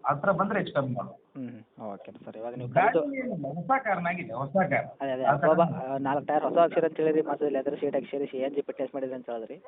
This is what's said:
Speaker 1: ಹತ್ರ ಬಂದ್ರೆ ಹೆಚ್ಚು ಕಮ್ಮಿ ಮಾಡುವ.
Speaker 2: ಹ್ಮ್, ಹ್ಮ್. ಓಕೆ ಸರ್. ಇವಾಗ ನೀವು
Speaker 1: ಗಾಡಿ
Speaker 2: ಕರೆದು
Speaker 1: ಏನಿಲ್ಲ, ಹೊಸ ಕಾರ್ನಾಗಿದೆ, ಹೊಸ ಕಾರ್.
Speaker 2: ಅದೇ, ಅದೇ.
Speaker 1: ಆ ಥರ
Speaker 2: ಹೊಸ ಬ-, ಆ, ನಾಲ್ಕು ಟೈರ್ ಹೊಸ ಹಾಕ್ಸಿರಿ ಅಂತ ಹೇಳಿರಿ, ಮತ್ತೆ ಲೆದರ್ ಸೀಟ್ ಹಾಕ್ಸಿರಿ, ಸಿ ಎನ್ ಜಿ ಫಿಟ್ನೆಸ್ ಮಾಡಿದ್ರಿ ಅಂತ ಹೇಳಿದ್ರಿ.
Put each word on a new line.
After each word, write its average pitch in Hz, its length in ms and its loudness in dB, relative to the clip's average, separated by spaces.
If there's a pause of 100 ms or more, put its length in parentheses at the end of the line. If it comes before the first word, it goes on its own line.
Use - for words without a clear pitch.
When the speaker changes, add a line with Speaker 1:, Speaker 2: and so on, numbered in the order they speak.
Speaker 1:
ಹತ್ರ 143 260 2
ಬಂದ್ರೆ 196 260 2
ಹೆಚ್ಚು - 160 -4
ಕಮ್ಮಿ 127 200 0
ಮಾಡುವ. 95 180 -6
Speaker 2:
ಹ್ಮ್, - 360 -14
ಹ್ಮ್. 113 360 -16
ಓಕೆ 104 280 -12 (120)
ಸರ್. 107 120 -14
ಇವಾಗ 117 180 -8
ನೀವು 123 140 -8
Speaker 1:
ಗಾಡಿ 220 300 4
Speaker 2:
ಕರೆದು 285 160 0
Speaker 1:
ಏನಿಲ್ಲ, 220 340 -6
ಹೊಸ 165 220 -6 (140)
ಕಾರ್ನಾಗಿದೆ, 175 480 -2
ಹೊಸ 131 200 -6
ಕಾರ್. 160 340 2
Speaker 2:
ಅದೇ, 139 260 -6
ಅದೇ. 131 100 -2
Speaker 1:
ಆ 135 140 4
ಥರ 143 100 2
Speaker 2:
ಹೊಸ 160 100 8
ಬ-, 170 180 4
ಆ, 135 220 -4
ನಾಲ್ಕು 135 300 0
ಟೈರ್ 151 180 2
ಹೊಸ 160 140 2
ಹಾಕ್ಸಿರಿ 165 280 6
ಅಂತ 156 100 0
ಹೇಳಿರಿ, 156 260 4
ಮತ್ತೆ 147 260 0
ಲೆದರ್ 139 320 0
ಸೀಟ್ 143 140 0
ಹಾಕ್ಸಿರಿ, 139 320 -2
ಸಿ 131 120 -8
ಎನ್ 139 160 -2
ಜಿ 139 60 2
ಫಿಟ್ನೆಸ್ 131 340 -6
ಮಾಡಿದ್ರಿ 131 220 -4
ಅಂತ 123 140 -10
ಹೇಳಿದ್ರಿ. 117 240 -8 (140)